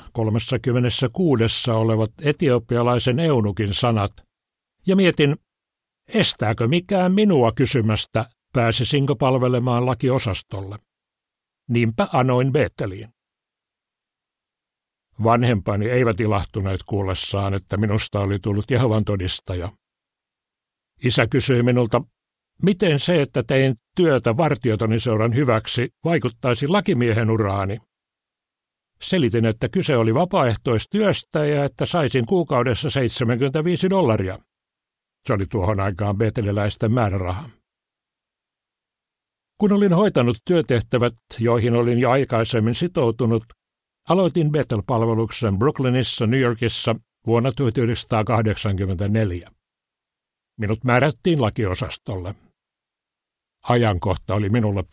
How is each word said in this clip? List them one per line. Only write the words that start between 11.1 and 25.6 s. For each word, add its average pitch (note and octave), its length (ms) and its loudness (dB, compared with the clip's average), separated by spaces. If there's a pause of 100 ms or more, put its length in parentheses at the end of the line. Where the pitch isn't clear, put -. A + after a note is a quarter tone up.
Niinpä A#2+ 440 0
anoin B2+ 380 2
Beeteliin. G#2+ 640 -4 (2000)
Vanhempani A2+ 680 2
eivät A#2+ 300 2
ilahtuneet G2 640 -4
kuullessaan, G2 680 -4
että G2 240 -4
minusta G#2 420 -2
oli G2 200 -2
tullut G#2 320 -4
Jehovan A2 340 2
todistaja. F#2 640 -6 (1300)
Isä B2 240 2
kysyi B2 360 0
minulta, B2 380 2 (600)
miten F3 380 2
se, F3 220 2
että B2+ 220 -2
tein C3+ 320 2 (200)
työtä C3 420 2
vartiotoni A2+ 640 0
seuran A2 360 0
hyväksi, A#2+ 540 0 (140)